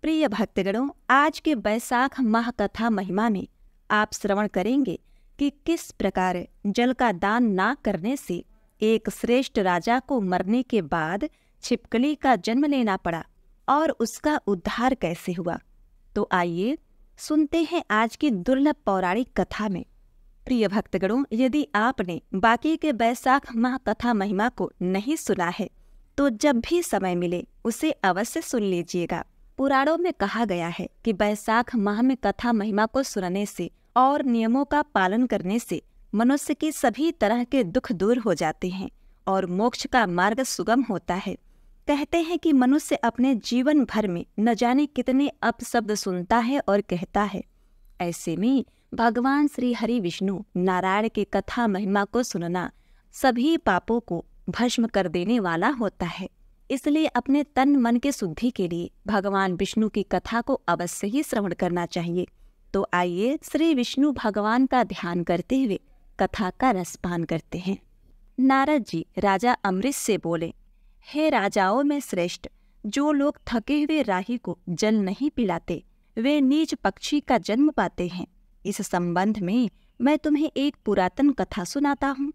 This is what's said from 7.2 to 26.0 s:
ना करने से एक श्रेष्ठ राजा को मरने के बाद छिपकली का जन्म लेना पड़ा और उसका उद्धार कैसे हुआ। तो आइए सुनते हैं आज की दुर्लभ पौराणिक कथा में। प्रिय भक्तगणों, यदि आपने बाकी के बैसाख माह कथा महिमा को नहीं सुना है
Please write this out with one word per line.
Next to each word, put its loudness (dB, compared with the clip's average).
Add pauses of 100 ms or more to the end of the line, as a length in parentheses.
ना 2
करने -4
से -8 (360)
एक 2
श्रेष्ठ 0
राजा 2
को -2
मरने 0
के 0
बाद -2 (320)
छिपकली -2
का 4
जन्म 0
लेना 0
पड़ा -4 (440)
और 4
उसका -2
उद्धार 0
कैसे -4
हुआ। -6 (560)
तो -2
आइए 0 (400)
सुनते 0
हैं -2
आज 0
की 0
दुर्लभ 2 (100)
पौराणिक 0
कथा -2
में। -6 (600)
प्रिय 2
भक्तगणों, 0 (100)
यदि 0
आपने -2 (120)
बाकी 2
के 0
बैसाख 0
माह 0
कथा -2
महिमा 0
को -6 (100)
नहीं -2
सुना -2
है -6 (480)